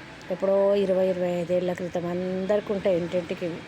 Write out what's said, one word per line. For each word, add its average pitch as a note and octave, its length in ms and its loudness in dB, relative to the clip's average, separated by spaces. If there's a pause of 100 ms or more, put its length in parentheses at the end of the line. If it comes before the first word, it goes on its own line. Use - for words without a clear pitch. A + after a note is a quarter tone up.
(300)
ఎప్పుడో G3 440 4
ఇరవై, F#3+ 340 4
ఇరవై F3+ 200 0
ఐదు F3 240 -2
ఏళ్ళ F3+ 200 2
క్రితం F3 340 -4
అందరికీ F#3 680 -2
ఉంటాయి F#3+ 260 2
ఇంటింటికి F3 480 -2
ఇవి. E3 220 -6